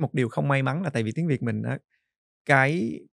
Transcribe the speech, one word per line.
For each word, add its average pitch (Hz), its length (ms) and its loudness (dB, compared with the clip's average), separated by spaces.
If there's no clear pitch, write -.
một 143 140 -2
điều 123 140 2
không 143 200 -2
may 135 140 2
mắn 139 200 -2
là 160 80 -4
tại 120 120 0
vì 110 100 -2
tiếng 165 160 -2
Việt 135 140 0
mình 107 200 -2
á, 127 160 -4
cái 147 540 2